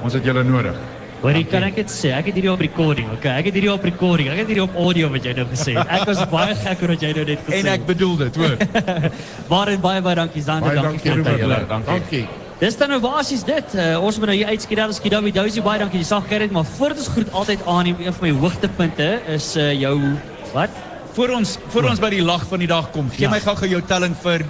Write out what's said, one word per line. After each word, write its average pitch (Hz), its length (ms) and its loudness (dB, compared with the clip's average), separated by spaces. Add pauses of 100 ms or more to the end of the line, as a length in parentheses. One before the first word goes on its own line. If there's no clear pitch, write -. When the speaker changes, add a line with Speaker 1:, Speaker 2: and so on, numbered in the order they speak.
Speaker 1:
Ons 123 80 -2
het 127 120 -2
julle 127 200 2
nodig. 123 300 2 (480)
Speaker 2:
Hoorie, 147 220 4
Speaker 1:
Dankie. - 60 -6
Speaker 2:
kan 185 140 2
ek 196 100 -2
dit 208 160 -2
sê? - 220 0
Ek 143 140 -2
het 196 80 -2
hierdie 185 180 2
op 185 80 -2
recording, 151 520 0
okay? 127 260 -2
Ek 160 80 0
het 196 80 0
hierdie 202 180 2
op 196 100 -2
recording. 175 460 2
Ek 147 100 -2
het 220 80 -2
hierdie 214 160 0
op 185 140 -2
audio 175 320 2
wat 131 160 -2
jy 123 100 -2
nou 127 120 -2
gesê 123 280 -2
het. 139 160 2
Ek 190 160 2
was 196 140 0 (100)
baie 180 240 2
gek 185 280 -2
oor 175 60 0
wat 170 120 0
jy 151 140 -2
nou 156 100 0
net 147 220 -2
gesê 160 120 -2
Speaker 1:
En 196 80 0
ek 196 140 2
Speaker 2:
het. 139 60 -6
Speaker 1:
bedoel 180 300 2
dit, 139 200 0
hoor. 151 200 2 (480)
Speaker 2:
<laughs> - 440 -6
Barend, 196 340 2
baie, 190 200 2
baie 180 120 2
dankie. 165 280 0
Zander, 156 260 0
Speaker 3:
Baie 143 140 2
Speaker 2:
dankie 156 280 0
Speaker 3:
dankie, - 0 -
Speaker 2:
vir - 60 2
die - 0 -
Speaker 3:
Ruben. 147 160 2
Speaker 2:
tyd, 113 80 2
julle. 110 280 2
Speaker 1:
Dankie. 110 240 -2
Speaker 3:
Dankie. 151 360 -2 (300)
Speaker 2:
Dis 214 200 2
dan 285 120 2
nou 277 120 2
basies 269 440 0
dit. 285 320 -2
Eh, 165 240 2
ons 208 160 0
moet 208 140 2
nou 196 40 4
hier 208 140 0
uitskiet, 214 300 -2
dan 214 160 0
skiet 202 180 0
Davie 208 200 2
Dozy, 208 280 0
baie 208 160 2
dankie, 190 240 0
die 160 60 -4
sag 208 220 0
gerrit, 214 240 0
maar 160 120 2
voordat 285 380 -2
ons - 100 -4
groet 220 180 0
altyd 196 380 0
aan, 175 240 2
een 175 220 -4
van 180 100 -2
my 156 140 2
hoogtepunte 170 720 0 (260)
is, 147 200 -4
eh, 147 220 2
jou, 135 160 0 (600)
wat? 160 160 0 (440)
Speaker 1:
Voor 247 140 2 (100)
ons, 214 180 0 (120)
voor 240 160 2
Speaker 2:
Ja. 247 60 2
Speaker 1:
ons 202 100 0
by 214 100 2
die 196 120 2
lag 170 240 0
van 190 120 -4
die 175 100 0
dag 165 220 0
kom, 139 200 -2
gee 135 160 0
Speaker 2:
Ja. - 40 2
Speaker 1:
my 214 100 2
gou-gou 202 280 0
jou 180 140 2
telling 180 400 0
vir 170 280 0